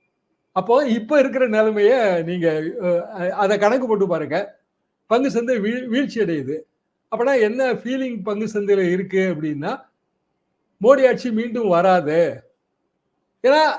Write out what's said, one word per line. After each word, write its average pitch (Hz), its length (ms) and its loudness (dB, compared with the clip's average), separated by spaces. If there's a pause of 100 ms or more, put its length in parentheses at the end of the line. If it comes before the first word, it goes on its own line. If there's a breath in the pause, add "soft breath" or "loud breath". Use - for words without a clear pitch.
(560)
அப்போ 190 200 2 (140)
இப்ப 226 300 0
இருக்கிற 262 280 2
நிலைமையை 214 500 2 (260)
நீங்க, 175 240 -2 (320)
அஹ், 175 540 -2
அதை 202 240 0
கணக்கு 240 300 2
போட்டு 202 200 0
பாருங்க, 160 300 -4 (720)
பங்கு 254 220 2
சந்தை 240 280 -2
வீழ்-, 240 280 -4
வீழ்ச்சி 233 340 -2
அடையுது. 151 340 -4 (560)
அப்பனா 240 280 0
என்ன 220 220 0 (120)
ஃபீலிங் 247 500 -6
பங்கு 208 240 -4
சந்தையில 202 420 0
இருக்கு 190 380 -2
அப்படின்னா 151 440 -4 (1120)
மோடி 262 220 6
ஆட்சி 247 280 2
மீண்டும் 226 380 -2
வராது. 175 500 4 (1200)
ஏன்னா 285 180 4 (180)